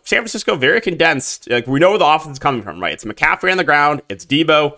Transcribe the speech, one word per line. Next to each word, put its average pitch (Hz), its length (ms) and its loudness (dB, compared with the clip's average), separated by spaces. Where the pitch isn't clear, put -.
San - 140 0
Francisco, 226 360 -4
very 151 280 2
condensed. 160 640 -2
Like, 120 180 -2
we 135 140 0
know 175 80 6
where 208 100 2
the 180 60 2
offense 156 280 0
is 135 60 -14
coming 135 220 -2
from, 90 180 -12
right? 85 140 -4
It's - 120 -10
McCaffrey 160 460 -2
on 185 60 0
the 180 80 0
ground. 147 460 2
It's 98 160 -12
Deebo. 151 520 2